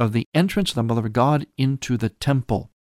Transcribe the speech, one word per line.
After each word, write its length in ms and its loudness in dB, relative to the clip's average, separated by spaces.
of 120 0
the 220 0
entrance 360 0
of 40 -6
the 80 -2
Mother 240 0
of 60 -6
God 340 2
into 400 -2
the 120 -2
temple. 640 -2